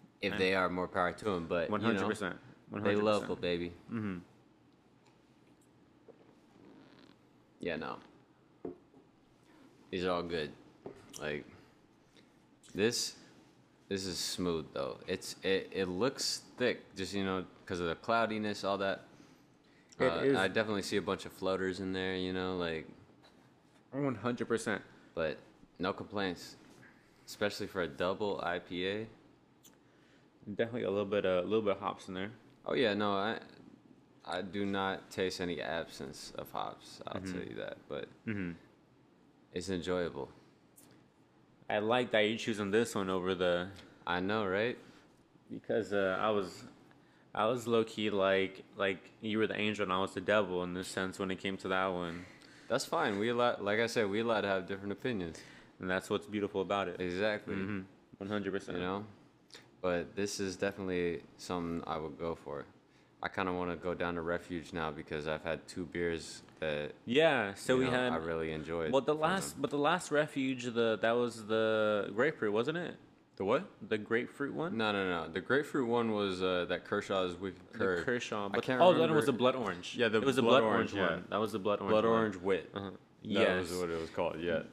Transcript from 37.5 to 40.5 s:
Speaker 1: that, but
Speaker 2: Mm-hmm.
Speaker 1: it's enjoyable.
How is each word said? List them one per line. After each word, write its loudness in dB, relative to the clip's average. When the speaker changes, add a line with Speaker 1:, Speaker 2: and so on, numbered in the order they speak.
Speaker 1:
that, -8
but -6
Speaker 2:
Mm-hmm. -4
Speaker 1:
it's -6
enjoyable. -2